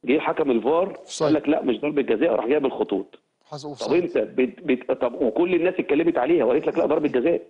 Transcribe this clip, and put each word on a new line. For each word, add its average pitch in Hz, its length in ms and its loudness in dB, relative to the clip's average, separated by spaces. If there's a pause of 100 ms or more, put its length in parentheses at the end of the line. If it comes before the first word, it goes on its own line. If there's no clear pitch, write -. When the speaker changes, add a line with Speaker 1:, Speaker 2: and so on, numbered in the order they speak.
Speaker 1:
جه 135 140 2
حكم 156 320 -2
الفار 143 360 2
Speaker 2:
أوفسايد. - 460 -2
Speaker 1:
قال 147 100 2
لك: 143 60 -2
"لا، 156 120 2
مش 120 200 -2
ضربة 147 200 -2
جزاء"، 117 340 0
راح 104 120 -2
جايب 143 180 0
الخطوط. 104 540 -4 (260)
Speaker 2:
حسب 143 180 -14
Speaker 1:
طب 147 60 -10
Speaker 2:
أوفسايد. 135 340 0
Speaker 1:
أنت 165 140 -2
بت-، 123 460 -2
بت-، 131 280 -2
طب 123 300 -2
وكل 170 340 0
الناس 175 240 0
اتكلمت 160 380 0
عليها 143 280 2
وقالت 131 220 2
لك: 147 100 -2
"لا، 165 80 2
ضربة 151 220 0
جزاء"، 151 420 0